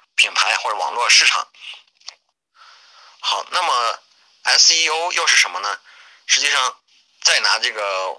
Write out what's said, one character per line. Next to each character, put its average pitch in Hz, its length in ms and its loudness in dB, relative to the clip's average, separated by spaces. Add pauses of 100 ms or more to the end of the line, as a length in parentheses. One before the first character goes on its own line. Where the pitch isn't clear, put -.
(140)
品 - 200 2
牌 104 220 0
或 113 140 -4
者 107 60 -2
网 80 160 -4
络 117 160 -2
市 - 180 4
场。 - 220 0 (1700)
好， - 300 -4
那 180 120 -2
么 120 360 0 (440)
S 143 320 4
E 165 140 0
O 165 240 -2
又 165 140 0
是 147 120 2
什 - 120 2
么 90 100 -8
呢？ 101 200 -6 (460)
实 - 140 0
际 143 100 0
上， 131 260 0 (460)
再 156 180 2
拿 107 180 0
这 117 140 -4
个 98 460 -4